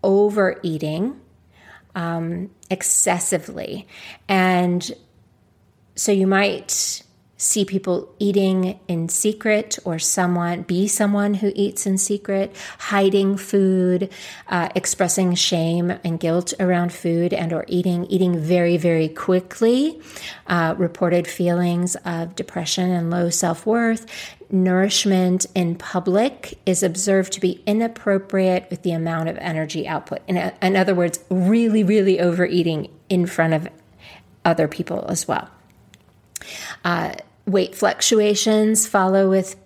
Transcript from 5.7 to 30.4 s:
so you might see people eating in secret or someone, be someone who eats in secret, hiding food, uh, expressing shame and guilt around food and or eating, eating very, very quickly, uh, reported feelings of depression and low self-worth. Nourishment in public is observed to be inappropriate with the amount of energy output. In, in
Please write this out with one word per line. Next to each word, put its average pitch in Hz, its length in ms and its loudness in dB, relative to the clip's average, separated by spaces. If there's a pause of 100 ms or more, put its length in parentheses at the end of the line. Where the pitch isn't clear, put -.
so - 160 0
you 190 140 4
might 196 760 0 (380)
see - 240 0
people 190 540 -4
eating 190 680 0
in 165 200 -2
secret 214 760 -2
or 165 120 -4
someone, 175 680 0
be 185 260 0
someone 202 460 0
who 196 200 0
eats - 320 -2
in 190 100 0
secret, 196 580 -2 (240)
hiding 196 580 2
food, 190 760 2 (360)
uh, 175 260 -2
expressing 185 600 0
shame 175 560 0 (100)
and 165 160 -4
guilt 175 400 0
around 175 340 0
food 170 400 0
and 170 200 -2
or 160 160 -4
eating, 175 380 0
eating 180 300 2
very, 175 400 2
very 160 320 2
quickly, 226 960 0 (460)
uh, 165 280 0
reported 175 520 0
feelings 175 680 0 (100)
of 170 300 -6
depression 180 560 -4
and 170 180 0
low 170 220 0
self-worth. 226 720 0 (460)
Nourishment 185 1040 2
in 170 220 0
public 190 880 -2
is 185 160 0
observed 190 520 2
to 196 60 -2
be 180 260 0
inappropriate 196 1000 0
with - 140 -10
the 180 80 0
amount 165 380 -2
of - 100 -6
energy 156 480 -4
output. - 400 -6
In, 180 120 0
in 185 360 -2